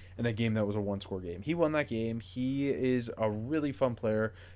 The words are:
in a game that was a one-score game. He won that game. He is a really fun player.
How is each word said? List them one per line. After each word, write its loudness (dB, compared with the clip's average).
in 0
a 4
game 2
that 4
was 0
a 0
one-score -2
game. -6
He -2
won 4
that 0
game. 0
He -2
is 2
a 2
really 0
fun 2
player. 2